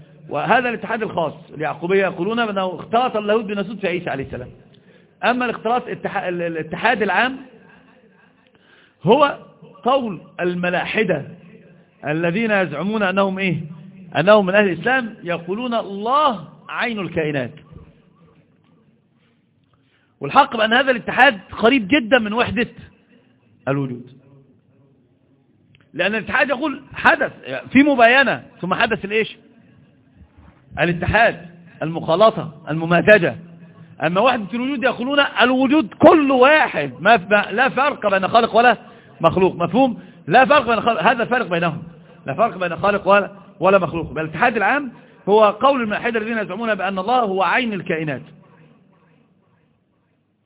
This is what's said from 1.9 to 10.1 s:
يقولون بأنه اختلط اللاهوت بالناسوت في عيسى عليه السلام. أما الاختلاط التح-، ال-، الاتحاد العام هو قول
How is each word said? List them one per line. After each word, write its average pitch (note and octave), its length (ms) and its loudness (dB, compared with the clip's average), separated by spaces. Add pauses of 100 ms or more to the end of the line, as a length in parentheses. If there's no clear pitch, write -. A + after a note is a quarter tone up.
يقولون G3+ 440 -2
بأنه F#3+ 280 -4
اختلط A#3+ 420 -2
اللاهوت G#3+ 280 0
بالناسوت G3+ 340 -8
في F#3 100 -4
عيسى E3+ 220 -4
عليه C3+ 140 -6
السلام. B2 240 -12 (760)
أما B3 200 0
الاختلاط A3+ 440 -4
التح-، F3+ 280 -8
ال-، F3+ 260 -4
الاتحاد E3+ 600 -2
العام G#3+ 340 0 (1700)
هو C#4 360 4 (440)
قول A#3+ 380 -2 (200)